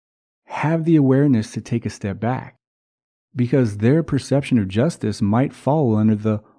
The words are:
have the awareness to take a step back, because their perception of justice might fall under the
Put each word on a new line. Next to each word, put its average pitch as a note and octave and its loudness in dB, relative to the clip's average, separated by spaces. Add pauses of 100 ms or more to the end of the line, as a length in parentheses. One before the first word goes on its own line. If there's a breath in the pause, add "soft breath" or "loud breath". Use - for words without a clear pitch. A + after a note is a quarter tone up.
(460)
have D#3+ -4
the E3 4
awareness C3 2
to A#2 -8
take - -4
a - -6
step G2 -8
back, A#2 -6 (800)
because B2 0
their B2+ 2
perception C#3 -2
of G2 0
justice A2 -2
might A2+ 0
fall C3+ 0
under G#2+ 2
the G#2+ -2 (160 soft breath)